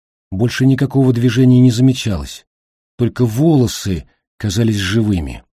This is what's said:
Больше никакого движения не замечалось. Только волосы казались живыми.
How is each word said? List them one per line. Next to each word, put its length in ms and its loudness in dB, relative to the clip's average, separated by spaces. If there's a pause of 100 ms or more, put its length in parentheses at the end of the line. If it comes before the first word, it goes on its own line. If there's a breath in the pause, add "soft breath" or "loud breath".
(320)
Больше 340 -2
никакого 460 0
движения 480 2
не 100 6
замечалось. 760 -2 (520)
Только 280 -2
волосы 840 -2 (300)
казались 380 -2
живыми. 680 -2 (160)